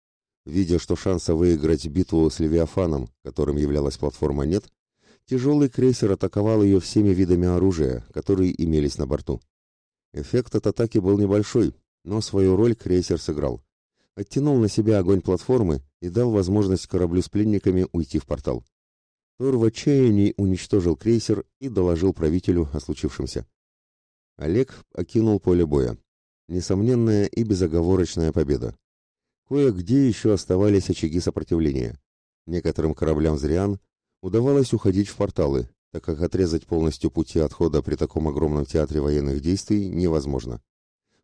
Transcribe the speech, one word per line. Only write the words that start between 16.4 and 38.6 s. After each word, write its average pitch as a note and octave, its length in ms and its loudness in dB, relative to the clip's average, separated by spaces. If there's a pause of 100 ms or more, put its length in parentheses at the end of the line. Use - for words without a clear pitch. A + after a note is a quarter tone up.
кораблю F2+ 360 0
с - 60 -6
пленниками G2+ 640 0
уйти D#2+ 260 -2
в - 80 -6
портал. C2 380 -6 (760)
Тор C3 180 0
в A2+ 80 2
отчаянии A2+ 720 2
уничтожил F#2 600 0
крейсер A2 480 0 (140)
и C3+ 100 -10
доложил F2+ 440 0
правителю E2 600 0
о D2 80 -6
случившемся. C2+ 640 -8 (880)
Олег F#2 480 -2 (100)
окинул G#2+ 460 0
поле F2 260 2
боя. C2 320 -2 (500)
Несомненная G#2 800 0
и - 160 -4
безоговорочная E2+ 920 0
победа. C2+ 440 -2 (720)
Кое-где C3 580 2
еще A2 260 2
оставались G2 580 2
очаги E2+ 300 -2
сопротивления. D2+ 800 -2 (460)
Некоторым D#2+ 480 -2
кораблям D#2 440 0
«Зриан» F2 400 -2 (440)
удавалось B2 500 0
уходить G2+ 360 0
в - 80 -18
порталы, C#2+ 520 -2 (220)
так E2 140 -12
как D#2 160 -6
отрезать E2 460 -2
полностью D#2+ 440 -2
пути - 280 -4
отхода D2+ 440 0
при D2 120 -4
таком D#2 340 -4
огромном D2 380 -2